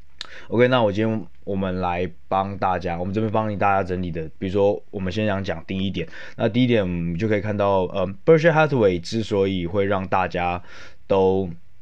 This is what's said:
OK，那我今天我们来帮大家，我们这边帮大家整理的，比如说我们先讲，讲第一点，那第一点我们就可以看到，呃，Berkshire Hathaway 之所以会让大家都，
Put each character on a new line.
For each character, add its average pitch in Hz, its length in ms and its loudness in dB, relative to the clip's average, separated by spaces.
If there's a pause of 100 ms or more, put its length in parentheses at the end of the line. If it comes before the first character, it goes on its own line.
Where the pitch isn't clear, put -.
(500)
OK， 120 180 4
那 123 140 4
我 104 100 2
今 107 160 0
天 110 180 -2 (180)
我 101 120 -4
们 92 240 -2
来 90 300 -2 (180)
帮 95 300 -2
大 92 200 0
家， 85 220 -4
我 90 60 -4
们 98 80 -4
这 110 80 0
边 110 100 0
帮 110 260 0
大 101 180 2
家 98 80 2
整 90 180 -2
理 90 100 -4
的， 80 260 -6
比 98 100 -4
如 92 40 -2
说 101 380 4
我 101 100 -8
们 92 120 -2
先 107 140 -2
讲， 98 180 0
讲 82 220 -6
第 95 120 -4
一 98 140 0
点， 87 160 -4 (280)
那 113 140 0
第 120 140 2
一 123 40 4
点 117 140 4
我 92 60 0
们 85 300 -2
就 110 100 -2
可 104 100 2
以 98 40 0
看 104 140 -2
到， 98 280 2
呃， 95 240 -2 (180)
Berkshire 160 260 8
Hathaway 135 480 4
之 110 240 -4
所 98 240 2
以 92 200 -2
会 98 180 0
让 95 220 0
大 92 200 0
家 87 340 -2 (460)
都， 95 420 2 (320)